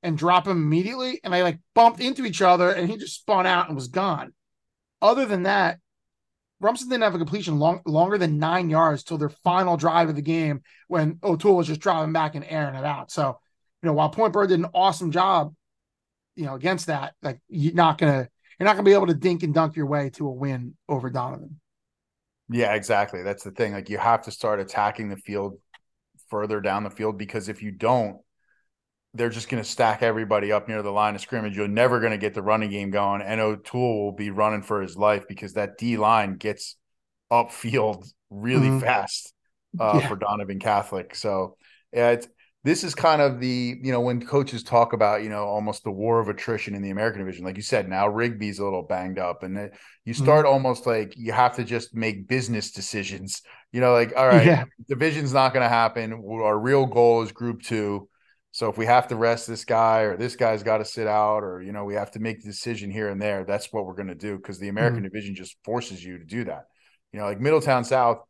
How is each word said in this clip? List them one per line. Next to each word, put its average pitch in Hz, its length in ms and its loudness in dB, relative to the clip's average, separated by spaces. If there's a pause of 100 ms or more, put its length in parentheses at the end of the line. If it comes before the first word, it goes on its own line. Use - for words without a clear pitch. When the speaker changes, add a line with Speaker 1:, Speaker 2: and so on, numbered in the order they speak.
Speaker 1:
and 165 120 -2
drop 175 300 2
him 190 120 0
immediately, 196 680 -2
and 180 100 -4
they, 180 80 2
like, 170 160 0 (160)
bumped 233 260 8
into 262 260 -2
each 196 180 0
other, 180 260 6
and 175 180 0
he 220 100 -4
just - 180 -12
spun 190 320 2
out 180 200 2
and 156 80 -6
was 131 120 -8
gone. 156 440 -4 (720)
Other 240 240 4
than 196 180 0
that, 185 360 2 (800)
Rumson 247 300 0
didn't 247 140 0
have 196 120 2
a 175 40 -2
completion 165 380 -2
long, 165 280 2
longer 175 340 2
than 160 180 0
nine 165 320 0
yards 156 340 2
till 165 140 -8
their 147 120 -2
final 180 460 2
drive 165 340 2
of 156 60 -2
the 147 60 -6
game 156 400 -2 (260)
when 165 360 0
O'Toole 190 320 4
was 170 120 0
just 156 140 -6
dropping 160 320 0
back 156 220 0
and 139 120 -10
airing 147 280 -4
it 135 100 -8
out. 147 240 -6
So, 139 300 -2 (420)
you 170 60 -2
know, 156 60 2
while 151 160 2
Point 214 240 2
Borough 208 120 4
did 180 140 4
an 180 140 -2
awesome 180 360 2
job, 170 460 2 (800)
you 165 100 -8
know, 135 80 -8
against 165 340 -2
that, 143 360 -4
like, 135 240 -6
you're 160 260 0
not 165 240 4
gonna, 135 300 2 (320)
you're 180 60 0
not 214 80 6
gonna 196 100 0
be 196 100 10
able 196 140 6
to 170 60 4
dink 170 300 0
and 151 100 0
dunk 160 240 2
your 151 80 -2
way 139 260 -2
to 147 160 -8
a 135 40 -6
win 127 440 -6 (140)
over 131 200 -2
Donovan. 131 520 -8 (880)
Speaker 2:
Yeah, 117 240 2
exactly. 101 500 0
That's 98 200 -6
the 98 80 -14
thing. 107 200 -2
Like, 98 180 -8
you 104 80 -6
have 117 260 2
to 110 80 -14
start 107 280 -2
attacking 104 480 -4
the 98 100 -10
field 101 420 -8 (680)
further 104 300 -4
down 101 240 -2
the 101 60 -6
field, 107 280 -4
because 98 300 -8
if 107 140 -12
you 107 100 -10
don't, 113 480 0 (960)
they're 120 140 -2
just 110 200 -10
gonna 113 140 -4
stack 110 400 0
everybody 107 480 0
up 104 160 0
near 110 160 -6
the 101 80 -6
line 104 240 0
of 98 60 -12
scrimmage. 107 360 -6
You're 104 100 -2
never 113 320 2
gonna 110 180 0
get 98 160 -2
the 104 100 -8
running 107 260 0
game 101 220 -6
going, 101 300 -2
and 110 200 -4
O'Toole 110 640 -2
will 101 60 -4
be 104 180 -8
running 107 320 0
for 104 200 -4
his 87 140 -10
life 104 320 2
because 98 260 -14
that 101 240 -4
D 117 200 -2
line 107 400 2
gets - 380 -8 (560)
upfield 113 760 0 (220)
really 123 380 0
Speaker 1:
Mm-hmm. 135 120 2
Speaker 2:
fast, 113 540 -2 (460)
uh, 107 220 4
Speaker 1:
Yeah. - 80 -2
Speaker 2:
for 107 60 -4
Donovan 101 440 -4
Catholic. 101 560 -2
So, 95 420 -4 (340)
yeah, 120 200 4
it's, 120 160 -2 (360)
this 151 200 0
is 165 100 -6
kind 156 280 4
of 131 180 2
the, 123 420 -4
you 131 100 -2
know, 123 100 0
when 123 220 -2
coaches 135 400 -2
talk 117 300 4
about, 107 300 2
you 110 60 -8
know, 104 160 -4
almost 104 380 -6
the 110 80 -6
war 110 280 0
of 107 80 -2
attrition 107 480 -6
in 98 60 -6
the 98 80 -6
American 104 320 -4
Division. 90 240 -10
Like 92 100 -8
you 104 80 -12
said, 101 240 0
now 95 220 0
Rigby's 107 500 -4
a 101 60 -4
little 92 180 -4
banged 92 340 -6
up, 87 240 -6
and 92 160 -10
it, 101 160 -12 (320)
you 113 80 -8
Speaker 1:
Mm-hmm. 135 100 -4
Speaker 2:
start 147 220 6
almost 131 400 2
like 110 320 -2
you 113 140 -8
have 123 240 2
to 127 80 -4
just 113 320 -6
make 107 320 -4
business 117 440 -4
decisions. 98 680 -10 (300)
You 123 100 -2
know, 123 120 6
like, 117 220 2
"All 131 120 4
right, 123 180 8
Speaker 1:
Yeah. 156 200 6 (220)
Speaker 2:
division's 143 460 -2
not 131 200 4
gonna 127 160 2
happen. 117 420 0
W-, 110 320 -8
our 107 160 2
real 135 260 2
goal 120 380 6
is 107 80 -8
Group 120 320 -6
Two. 104 440 -4 (440)
So - 160 -4
if 107 120 -4
we 113 80 0
have 123 220 6
to 127 60 -4
rest 113 320 0
this 113 160 -10
guy, 113 360 2
or 104 180 0
this 117 180 -6
guy's 110 280 0
gotta 110 200 0
sit 110 240 -6
out, 107 360 2
or, 92 180 -10
you 95 100 -12
know, 104 140 -8
we 101 80 -6
have 101 180 -6
to - 80 -12
make 110 220 -6
the - 80 -18
decision 101 420 -10
here 107 160 -4
and 98 140 -6
there," 101 240 -2
that's 98 260 -4
what 107 140 -6
we're 92 80 -12
gonna 92 220 -10
do, 101 240 -8
'cause 95 200 -14
the 101 100 -8
American 113 340 -2
Speaker 1:
Mm-hmm. 95 100 -10
Speaker 2:
Division 101 220 -10
just 92 280 -18
forces 107 400 -8
you 90 140 -16
to 82 80 -20
do 107 200 -8
that. 73 200 -12 (480)
You 104 60 -12
know, 104 60 -6
like, 98 140 -6
Middletown 135 460 2
South 120 440 2